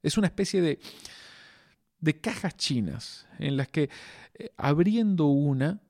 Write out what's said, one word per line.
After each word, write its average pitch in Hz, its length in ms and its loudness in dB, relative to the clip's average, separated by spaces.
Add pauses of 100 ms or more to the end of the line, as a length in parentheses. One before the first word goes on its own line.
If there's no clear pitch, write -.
Es - 160 0
una 202 100 4
especie 190 340 0
de, 160 180 0 (1200)
de 156 200 0
cajas - 380 -6
chinas - 680 -4 (120)
en 139 160 -2
las 135 140 -2
que, 147 200 0 (440)
eh, - 240 -14
abriendo 175 720 2
una 143 640 2